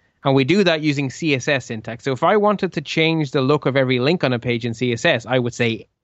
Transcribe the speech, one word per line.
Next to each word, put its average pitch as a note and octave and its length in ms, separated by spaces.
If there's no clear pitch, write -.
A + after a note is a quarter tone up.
And C#3 100
we C3+ 100
do F#3 200
that D#3+ 160
using C#3+ 300
C D3+ 240
S B2 140
S C#3 180
syntax. A2+ 380
So C3+ 80
if B2 100
I F#3+ 160
wanted G3+ 340
to E3+ 80
change D#3+ 520
the C#3 100
look C#3+ 240
of C3 100
every C3 220
link D3+ 260
on C3 80
a A#2 60
page A#2+ 260
in A#2 80
C A#2+ 220
S A2+ 100
S, C#3+ 220
I B2+ 120
would A#2+ 160
say - 320